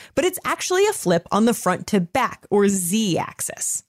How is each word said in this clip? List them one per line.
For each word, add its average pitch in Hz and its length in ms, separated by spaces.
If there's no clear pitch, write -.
but - 80
it's - 220
actually 370 420
a 415 60
flip 175 360
on 208 140
the 233 100
front 180 340
to 208 120
back 208 500
or 202 200
z-axis. 185 1200